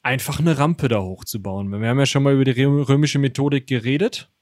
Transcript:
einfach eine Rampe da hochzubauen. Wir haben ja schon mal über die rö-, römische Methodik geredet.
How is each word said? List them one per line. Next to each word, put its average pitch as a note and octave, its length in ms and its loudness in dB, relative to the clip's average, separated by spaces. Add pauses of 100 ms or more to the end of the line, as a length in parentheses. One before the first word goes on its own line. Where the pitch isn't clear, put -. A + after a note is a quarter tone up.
einfach C3 360 -4
eine D#3+ 180 2
Rampe D3 320 0
da A2 140 0
hochzubauen. G2 680 -8
Wir G#2+ 180 -4
haben B2+ 100 0
ja C#3 80 4
schon C#3 160 0
mal C#3 120 4
über C3+ 100 4
die B2+ 180 2
rö-, C#3+ 200 2
römische C#3 360 2
Methodik C#3 480 0
geredet. C3 640 -2 (120)